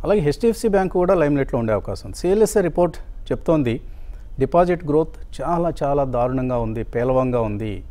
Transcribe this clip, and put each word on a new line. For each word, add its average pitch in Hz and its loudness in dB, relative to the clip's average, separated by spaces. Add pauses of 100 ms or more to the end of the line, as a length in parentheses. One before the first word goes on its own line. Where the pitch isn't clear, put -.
అలాగే 196 4
హెచ్డిఎఫ్సి 220 0
బ్యాంక్ 190 2
కూడా 180 4
లైమ్లైట్లో 143 2
ఉండే 110 0
అవకాశం 101 -4
ఉంది. - -12
సిఎల్ఎస్ఏ 208 2
రిపోర్ట్ 175 2 (360)
చెప్తోంది 127 0 (600)
డిపాజిట్ 175 2
గ్రోత్ 151 -2
చాలా 170 0 (100)
చాలా 143 2
దారుణంగా 127 0
ఉంది, 113 -2
పేలవంగా 123 0
ఉంది. 104 -4